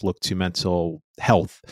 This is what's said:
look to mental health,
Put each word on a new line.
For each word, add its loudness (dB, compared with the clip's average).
look -2
to -4
mental -2
health, 2